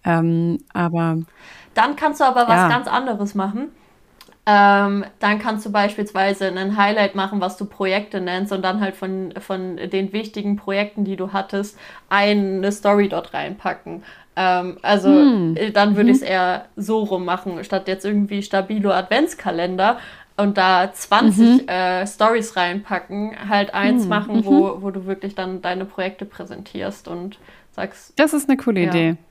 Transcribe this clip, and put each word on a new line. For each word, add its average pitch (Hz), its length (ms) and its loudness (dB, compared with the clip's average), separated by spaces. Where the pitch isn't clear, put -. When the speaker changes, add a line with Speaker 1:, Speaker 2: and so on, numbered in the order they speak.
Speaker 1:
Ähm, 170 560 0
aber 165 440 -2
Speaker 2:
Dann 254 220 2
kannst 302 260 -2
du 277 40 4
aber 247 220 4
was 185 140 4
Speaker 1:
ja. 185 80 4
Speaker 2:
ganz 240 180 0
anderes 226 480 -4
machen. 208 340 -4
Ähm, 202 580 4
dann 214 200 0
kannst 214 260 -6
du 214 60 -8
beispielsweise 202 760 0
einen 190 300 -4
Highlight 202 380 2
machen, 196 260 -2
was 196 160 -4
du 202 80 -6
Projekte 196 560 -4
nennst 185 320 -4
und 190 80 -4
dann 190 180 -2
halt 190 160 -4
von, 190 440 -8
von 185 380 -8
den 196 360 -4
wichtigen 208 420 -4
Projekten, 202 480 -4
die 190 120 -4
du 190 180 -8
hattest, 196 440 -6
eine 202 600 2
Story 202 380 2
dort 165 240 -6
reinpacken. 165 680 -8
Ähm, 180 480 0
also, 208 260 4
Speaker 1:
Hm. 233 480 6
Speaker 2:
äh, 214 140 -2
dann 208 240 4
würde 233 140 6
Speaker 1:
Mhm. 254 60 8
Speaker 2:
ich's 269 60 4
eher 185 440 0
so 214 280 -2
rum 185 220 -4
machen, 175 380 -6
statt 190 240 -4
jetzt 190 180 -6
irgendwie 202 380 0
Stabilo 202 480 -2
Adventskalender 190 1040 0
und 202 220 0
da 185 340 2
zwanzig, 226 680 4
Speaker 1:
Mhm. - 40 -12
Speaker 2:
äh, 185 380 -2
Stories 220 500 0
reinpacken, 196 760 -4
halt 202 240 0
eins 208 300 2
Speaker 1:
Hm. 185 60 -2
Speaker 2:
machen, 208 280 -2
Speaker 1:
Mhm. 208 80 2
Speaker 2:
wo, 190 380 4
wo 196 80 -4
du 185 160 -8
wirklich 196 260 -6
dann 185 300 -8
deine 185 220 -4
Projekte 196 400 -8
präsentierst 202 840 -14
und 180 320 -12
sagst - 480 -12
Speaker 1:
Das 302 140 4
ist 285 140 -2
eine 269 100 2
coole 208 240 0
Speaker 2:
Ja. 170 80 2
Speaker 1:
Idee. 165 280 2